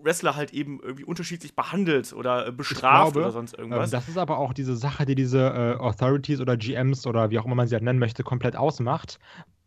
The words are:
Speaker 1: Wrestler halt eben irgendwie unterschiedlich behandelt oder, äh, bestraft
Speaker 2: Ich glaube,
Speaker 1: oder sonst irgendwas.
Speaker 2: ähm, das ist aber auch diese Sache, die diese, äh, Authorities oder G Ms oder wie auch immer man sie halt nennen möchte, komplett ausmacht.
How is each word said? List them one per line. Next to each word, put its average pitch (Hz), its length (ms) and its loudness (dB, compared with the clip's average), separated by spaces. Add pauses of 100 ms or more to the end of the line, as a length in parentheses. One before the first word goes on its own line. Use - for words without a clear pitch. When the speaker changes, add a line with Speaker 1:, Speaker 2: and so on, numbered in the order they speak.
Speaker 1:
Wrestler 160 320 0
halt 147 180 -6
eben 143 300 -8
irgendwie 135 220 -12
unterschiedlich 170 500 -10
behandelt 156 580 0
oder, 120 360 -2
äh, 123 40 -6
bestraft 143 560 6
Speaker 2:
Ich 147 40 -2
glaube, 143 80 -2
Speaker 1:
oder 175 100 0
sonst 117 240 -8
irgendwas. 120 340 -2
Speaker 2:
ähm, 110 40 -6
das 123 160 -2
ist 165 100 -6
aber 160 200 0
auch 131 140 -2
diese 127 240 -2
Sache, 135 300 -2
die 135 80 2
diese, 127 640 2
äh, - 20 -10
Authorities 131 600 0
oder 123 160 0
G 113 180 -4
Ms 131 320 0
oder 113 240 2
wie 113 80 2
auch 107 60 -2
immer 123 100 -2
man 123 140 2
sie 120 60 0
halt 113 100 0
nennen 127 160 2
möchte, 120 220 0
komplett 127 340 -2
ausmacht. 135 640 -2 (480)